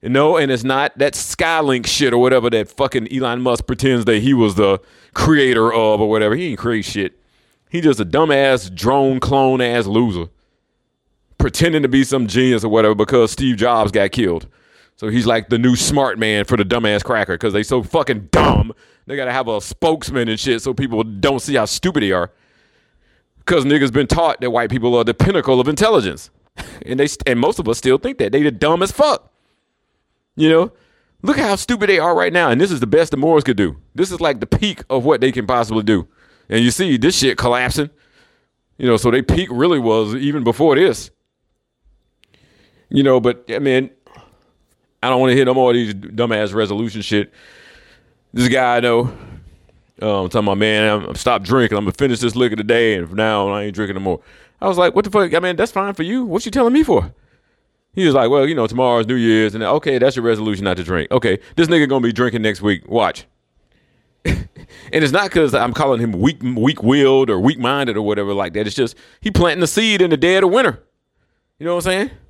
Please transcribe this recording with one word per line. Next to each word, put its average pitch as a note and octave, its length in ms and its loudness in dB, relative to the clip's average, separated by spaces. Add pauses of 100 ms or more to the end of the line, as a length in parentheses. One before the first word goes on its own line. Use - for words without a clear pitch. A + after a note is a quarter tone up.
You A2+ 80 -10
know, D3 280 2
and C#3+ 140 0
it's A#2+ 140 -2
not C3+ 340 -2
that C#3 160 0
Skylink D#3 720 -2
shit C3+ 260 0
or A#2+ 60 2
whatever B2 320 4
that A2 180 -2
fucking C3 460 -4
Elon B2+ 280 -4
Musk B2 240 -2
pretends B2+ 400 0
that A2 160 2
he C3+ 120 4
was A2+ 200 2
the G2 240 2 (360)
creator B2+ 580 2
of A2 280 2
or G#2+ 80 0
whatever. G#2+ 260 0
He E3+ 140 -6
ain't A2+ 100 -8
create A2+ 260 -4
shit. G2 340 -6 (520)
He E3+ 100 -4
just C#3+ 200 2
a G#2 40 0
dumbass C3+ 680 0
drone C3 460 0
clone C3 400 2
ass A#2+ 260 0
loser G2+ 400 -2 (1120)
pretending D#3 440 0
to C3+ 60 2
be C3+ 160 4
some B2+ 220 0
genius A#2 380 2
or A2+ 60 0
whatever G#2+ 240 4
because A2 380 2
Steve B2+ 240 -2
Jobs G#2+ 340 2
got G2 220 2
killed. F2 340 -2 (500)
So G#2+ 120 -10
he's A2 180 0
like A2+ 220 0
the A#2+ 100 0
new B2 160 4
smart B2+ 440 -2
man G#2+ 260 0
for B2+ 120 -2
the G#2 80 0
dumbass G#2 400 0
cracker G2+ 320 -2
'cause G#2+ 160 -4
they G#2 100 0
so B2+ 200 -2
fucking A2+ 480 -4
dumb. E3 420 2 (340)
They C#3 100 -8
gotta B2+ 160 -4
have B2+ 160 -2
a G#2+ 120 -2
spokesman C3+ 680 -2
and A2 120 -4
shit A#2 220 -2
so C3+ 100 -4
people A#2 300 -2
don't A2 380 -2
see C#3+ 160 -6
how A2+ 100 2
stupid D#3+ 360 -2
they G2 100 0
are. F2+ 180 -2 (1160)
'Cause E3 180 0
niggas C#3 280 2
been C3+ 140 0
taught E3 340 0
that B2 100 -4
white A#2 200 0
people A#2+ 260 0
are A#2 80 4
the A#2+ 80 0
pinnacle C3+ 480 2
of B2 80 0
intelligence. D3+ 600 0 (260)
<laughs> - 80 -14 (220)
And B2+ 140 -4
they C#3+ 60 2
st-, - 200 -8
and A#2+ 140 0
most D#3+ 180 0
of D#3+ 100 -4
us A2+ 100 -2
still C3 200 2
think C4 200 -6
that. G2+ 140 0
They C#3+ 100 2
the D3 80 2
dumb D3+ 320 0
as F3 100 -4
fuck. - 400 0 (1040)
You D#3 140 2
know? E3 220 2 (500)
Look C#4 160 -2
how G3+ 180 0
stupid G#3 320 -4
they F#3+ 100 4
are E3 160 2
right F3+ 180 0
now. E3+ 180 2
And A#2+ 100 2
this F#3+ 100 2
is D3+ 100 -4
the A#2 60 -10
best D#3 260 2
the D3+ 40 -4
Moors D3+ 280 2
could B2 120 0
do. E2+ 200 -2 (180)
This F#3 180 -2
is F3 80 -8
like D3+ 200 -2
the - 60 -6
peak - 440 -4
of B2+ 140 -2
what C#3+ 160 2
they C3 120 2
can A#2+ 140 -6
possibly A2 360 -2
do. G#2 240 0 (420)
And A2+ 140 0
you A#2+ 80 4
see E3+ 280 0
this D3 180 2
shit B2+ 220 0
collapsing. B2 500 -2 (880)
You B2+ 80 -2
know, A#2+ 100 4
so A2+ 140 0
they B2+ 120 2
peak F3+ 280 0
really D3 280 0
was A2 360 0
even C#3 300 -4
before C3+ 320 2
this. D3+ 340 0 (1800)
You C#3 120 2
know, C3 180 4
but, A#2+ 280 -2
I A2+ 120 -4
mean, C3+ 300 0 (1120)
I A#2+ 60 -2
don't B2+ 120 2
wanna B2+ 140 4
hear C3 120 4
no B2+ 80 2
more B2+ 160 4
of A#2+ 40 4
these A2+ 200 -2
dumbass G#2+ 600 -4
resolution G#2+ 480 -4
shit. G#2 300 -2 (1000)
This B2 160 0
guy B2 280 0
I A#2+ 40 0
know, A#2+ 220 0 (1000)
um, G2+ 260 -2
talking A#2 120 -2
about, G2+ 180 0
"Man, G#2+ 340 2
I'm, G#2 180 -4
I'm - 40 -10
stopped A2+ 300 -2
drinking. A2 340 0
I'm G2+ 60 -4
gonna F#2 80 -2
finish B2+ 280 -2
this A#2 160 -2
liquor A#2+ 200 0
today, A2 380 2
and F2 140 -4
from F#2 80 -10
now G#2+ 320 0
on, G2+ 100 -2
I G#2 60 -6
ain't G#2 100 -8
drinking G2+ 200 -6
no F#2+ 60 -8
more." F#2 200 -4 (400)
I - 80 -4
was F3+ 100 -2
like, F3+ 160 2
"What G#3 100 0
the G#3 60 -10
fuck? F#3+ 240 0
I E3+ 60 2
mean, F3+ 160 -4
that's F#3 160 -2
fine G3 220 -4
for D#3+ 100 -6
you. A#3+ 200 -4
What C3 220 -4
you A#2 40 -10
telling A#3 220 2
me D4+ 100 4
for?" B2+ 300 0 (800)
He F#3 140 0
was D3 80 2
like, B2 160 4
"Well, C#3 180 2
you E3 60 -4
know, A#2+ 120 -2
tomorrow's A#2+ 400 0
New A#2+ 80 -2
Year's, A2 400 2
and A2 80 -8
okay, C3 360 -2
that's A#2+ 180 2
your A#2+ 80 -6
resolution G#2+ 400 -2
not F#2 140 -2
to F2+ 60 -8
drink. E2 280 -4
Okay, G2+ 260 0 (180)
this E3+ 120 2
nigga D#3 200 2
gonna C3+ 140 0
be A#2+ 100 0
drinking A2+ 300 -2
next G#2 200 -4
week. G2+ 260 -2
Watch." G2 380 -2 (960)
<laughs> - 0 - (680)
And D#3+ 120 0
it's C3 80 0
not F#3+ 180 0
'cause D3 240 2
I'm A#2+ 180 0
calling C3 280 0
him A#2 120 -2
weak, G#2 300 0
weak-willed C3 880 2
or G2 80 0
weak-minded B2 580 0
or G#2+ 60 -4
whatever G#2 300 -2
like G2 220 -4
that. G#2 120 -4
It's G#2 100 -8
just A#2+ 200 -2 (240)
he G#3+ 100 -4
planting F3 300 2
the E3+ 60 0
seed G#3+ 360 2
in F3+ 80 4
the D#3+ 60 2
dead F3+ 260 2
of F#3 80 4
winter. G3+ 320 0 (760)
You D3+ 80 -10
know F3 100 -2
what E3+ 100 -4
I'm F#3 60 -2
saying? G3+ 180 -2 (180)